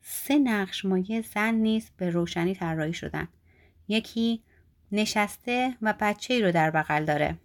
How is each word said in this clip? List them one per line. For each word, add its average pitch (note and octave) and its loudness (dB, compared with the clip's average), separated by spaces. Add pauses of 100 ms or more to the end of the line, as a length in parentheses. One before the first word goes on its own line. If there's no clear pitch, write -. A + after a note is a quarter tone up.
سه - 0
نقش‌مایهٔ G3+ 0
زن G#3+ -2
نیز A3 2
به F3+ -2
روشنی E3+ 0
طراحی D#3+ -2
شدن. D3+ -6 (600)
یکی A3+ -2 (480)
نشسته A3 0
و G#3+ 0
بچه‌ای G#3+ 0
رو F#3 4
در D#3+ 4
بغل D#3 0
داره. D3 0